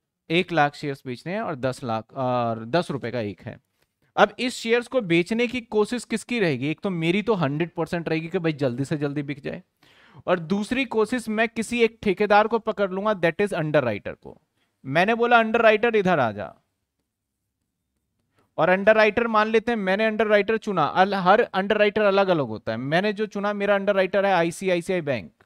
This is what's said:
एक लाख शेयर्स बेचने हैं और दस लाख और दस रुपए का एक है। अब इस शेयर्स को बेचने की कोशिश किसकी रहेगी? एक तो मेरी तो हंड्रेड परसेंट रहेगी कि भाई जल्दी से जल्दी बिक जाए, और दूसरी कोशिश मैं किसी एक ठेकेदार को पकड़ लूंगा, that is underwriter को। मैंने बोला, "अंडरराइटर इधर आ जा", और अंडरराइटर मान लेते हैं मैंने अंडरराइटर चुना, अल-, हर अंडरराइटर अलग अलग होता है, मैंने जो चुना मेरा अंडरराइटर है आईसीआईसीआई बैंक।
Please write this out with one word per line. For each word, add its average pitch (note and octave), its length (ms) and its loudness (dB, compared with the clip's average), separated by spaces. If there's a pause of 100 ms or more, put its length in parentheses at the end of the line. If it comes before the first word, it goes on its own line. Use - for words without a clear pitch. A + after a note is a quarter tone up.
(300)
एक F3+ 220 0
लाख D3 240 2
शेयर्स C#3+ 300 -8
बेचने C3 280 -10
हैं G#3+ 80 -6
और F#3 140 -6
दस B2+ 280 -6
लाख A2+ 300 -6
और A#2+ 520 -2
दस E3 260 -2
रुपए A#2+ 200 -6
का B2 80 -6
एक G#2 220 -8
है। G#2+ 160 -14 (600)
अब G3 220 4
इस A#3+ 160 -4
शेयर्स A3+ 320 -2
को C4 140 0
बेचने F#3+ 460 0
की A#3+ 140 -6
कोशिश G#3+ 440 -2
किसकी A#3+ 340 -4
रहेगी? C#3+ 280 0
एक D#3 120 -4
तो G3+ 100 -4
मेरी E3+ 320 0
तो A3+ 120 -2
हंड्रेड D#3+ 380 -2
परसेंट E3 380 -6
रहेगी D#3+ 180 -2
कि F#3 120 -4
भाई E3 140 0
जल्दी C3 320 -2
से D#3 120 -4
जल्दी C#3+ 260 -4
बिक C#3+ 160 -10
जाए, D#3+ 240 -12 (640)
और F3+ 120 2
दूसरी G3+ 460 -2
कोशिश A3 440 -2
मैं A3 200 0
किसी A#3 320 -4
एक A3+ 200 0
ठेकेदार G#3 460 2
को A3+ 120 -2
पकड़ G#3 320 -4
लूंगा, G3 200 -2
that E3+ 240 0
is G#3 180 -2
underwriter C#3 600 -2
को। - 260 -20 (440)
मैंने F3 300 2
बोला, A#3 240 4
"अंडरराइटर A3 560 4
इधर F3+ 240 2
आ A2+ 120 2
जा", G2 240 -10 (2000)
और D#3+ 120 2
अंडरराइटर G#3+ 580 4
मान G#3+ 200 2
लेते A3+ 240 0
हैं A#3 60 0
मैंने G3 280 0
अंडरराइटर G#3+ 520 2
चुना, F#3+ 260 0
अल-, F#3 300 2
हर G3 280 4
अंडरराइटर G#3 600 0
अलग G3 260 4
अलग D#3+ 180 2
होता A2 260 -8
है, A2+ 60 -4
मैंने E3+ 360 -2
जो G#3+ 120 -4
चुना G3+ 280 -6
मेरा G3+ 220 0
अंडरराइटर G3 500 2
है G3 80 2
आईसीआईसीआई F3 680 0
बैंक। B2 300 -4 (140)